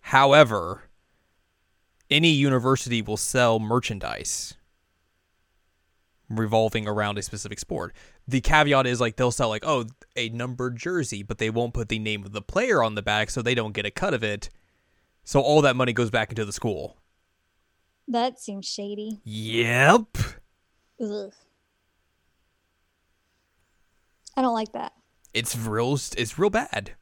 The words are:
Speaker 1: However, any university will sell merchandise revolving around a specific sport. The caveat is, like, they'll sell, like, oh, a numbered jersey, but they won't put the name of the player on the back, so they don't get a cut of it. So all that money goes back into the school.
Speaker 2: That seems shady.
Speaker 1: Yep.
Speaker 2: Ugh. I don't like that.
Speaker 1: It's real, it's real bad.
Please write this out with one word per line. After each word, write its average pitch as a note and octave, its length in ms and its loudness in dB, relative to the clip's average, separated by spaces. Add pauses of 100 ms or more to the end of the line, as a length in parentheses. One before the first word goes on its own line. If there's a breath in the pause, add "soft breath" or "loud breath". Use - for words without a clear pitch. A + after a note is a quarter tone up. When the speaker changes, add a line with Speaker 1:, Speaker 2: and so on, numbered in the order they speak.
Speaker 1:
However, C3 840 4 (1300)
any D#3+ 200 6
university C3 720 2
will G#2 160 -4
sell A#2+ 420 2
merchandise G#2+ 920 -4 (1800)
revolving A2 560 0
around G#2 320 -2
a G2 40 -8
specific G#2 360 -12
sport. - 360 -8 (320 soft breath)
The B2+ 140 0
caveat C#3+ 460 4
is, B2 140 -2
like, A2+ 160 0
they'll B2 140 2
sell, A#2+ 180 -2
like, G#2+ 180 -4
oh, C3 200 0 (280)
a A#2 140 -4
numbered B2 480 -6
jersey, C#3 460 -4
but G#2 160 -10
they A2 100 0
won't A#2 240 -2
put A2+ 160 -4
the A2+ 100 -2
name G#2+ 260 -4
of G2 80 -14
the G#2 100 -10
player G3+ 400 0
on A2 140 0
the G#2 60 -6
back, G#2+ 280 0
so C3 100 -4
they A#2+ 140 0
don't A2 180 -2
get G2+ 140 -4
a G2+ 40 -4
cut F#3 220 -2
of A2+ 100 -2
it. G#2 280 -4 (720)
So - 160 4
all D3 220 6
that C3 140 6
money B2 160 2
goes A#2 180 0
back A2 200 0
into A2+ 140 -4
the G2+ 80 -8
school. F#2 460 -6 (1080)
Speaker 2:
That B3 340 -2
seems G3 260 -10
shady. G#3 580 -8
Speaker 1:
Yep. A#2 920 2 (840)
Speaker 2:
Ugh. G#3 320 -8 (3000)
I C4 60 2
don't A#3+ 120 2
like A3 180 -4
that. - 200 -10 (420)
Speaker 1:
It's A#2 220 -2
real, A2+ 380 -2
it's - 440 -6
real - 120 2
bad. G#2+ 520 -4